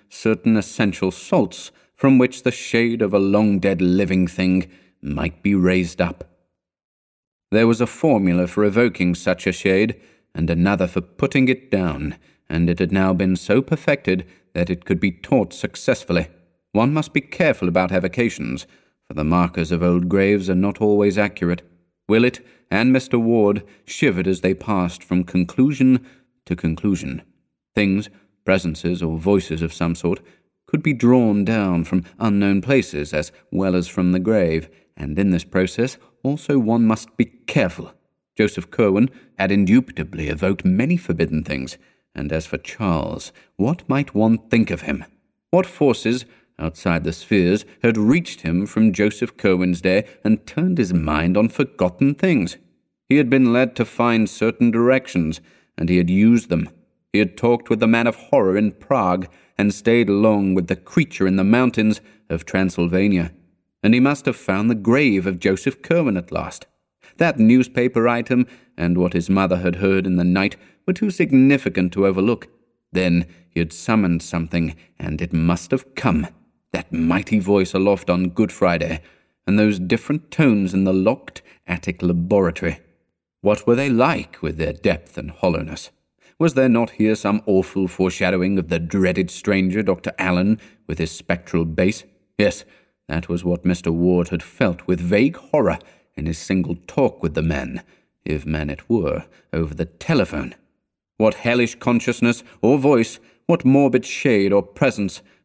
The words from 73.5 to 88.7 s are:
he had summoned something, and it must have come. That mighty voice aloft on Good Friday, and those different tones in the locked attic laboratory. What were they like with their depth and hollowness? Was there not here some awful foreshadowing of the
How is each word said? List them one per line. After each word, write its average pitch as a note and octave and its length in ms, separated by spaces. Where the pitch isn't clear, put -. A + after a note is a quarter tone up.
he E2+ 100
had E2 120
summoned F#2+ 500
something, E2 520
and D#2 220
it F2 120
must E2 400
have - 220
come. - 340
That - 200
mighty F2 460
voice F#2+ 360
aloft F#2+ 340
on F2+ 220
Good G2+ 200
Friday, E2 520
and G2+ 120
those G#2+ 200
different A2+ 520
tones G#2+ 420
in F#2+ 120
the F#2 100
locked F#2+ 480
attic F2 340
laboratory. F2 800
What G#2 240
were A#2+ 80
they C#3 160
like B2+ 500
with D#2 160
their D#2+ 160
depth - 460
and D2 120
hollowness? D#2+ 600
Was E3 160
there C3 140
not A#2 240
here G#2+ 220
some G#2+ 320
awful F#2+ 400
foreshadowing F#2 720
of E2 100
the E2+ 100